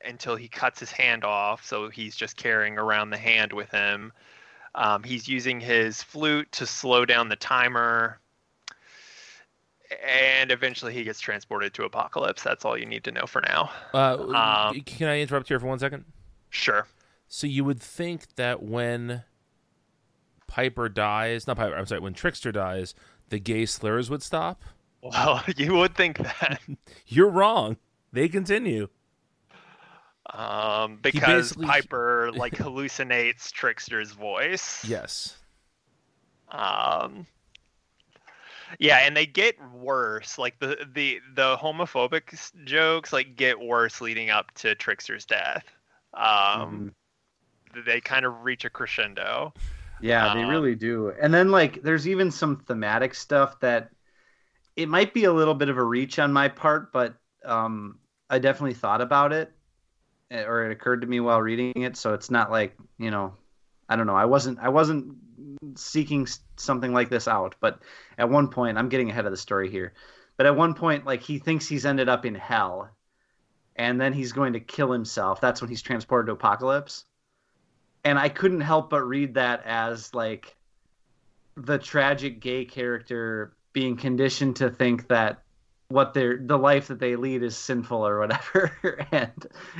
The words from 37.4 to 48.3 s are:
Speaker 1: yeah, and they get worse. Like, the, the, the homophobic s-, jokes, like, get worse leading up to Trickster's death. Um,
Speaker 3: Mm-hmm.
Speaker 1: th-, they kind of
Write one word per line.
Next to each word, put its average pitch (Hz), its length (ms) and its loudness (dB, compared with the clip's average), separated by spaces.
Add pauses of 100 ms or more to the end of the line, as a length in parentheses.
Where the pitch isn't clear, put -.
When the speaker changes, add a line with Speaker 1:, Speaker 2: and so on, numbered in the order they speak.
Speaker 1:
yeah, 147 200 8
and 143 160 6
they 151 100 4
get 190 300 2 (180)
worse. 123 640 -4
Like, 123 220 -4
the, 143 340 -6
the, 135 260 -2 (160)
the 135 220 4
homophobic 156 760 -2
s-, - 200 -18 (100)
jokes, 160 500 2
like, 131 220 -2
get 127 240 2
worse 117 420 0
leading 113 280 -4
up 107 260 2
to 110 200 0
Trickster's 104 500 -6
death. 90 400 -2 (480)
Um, - 100 -6
Speaker 3:
Mm-hmm. 104 640 2 (840)
Speaker 1:
th-, 120 120 -12
they 117 160 0
kind 131 240 0
of 117 180 -4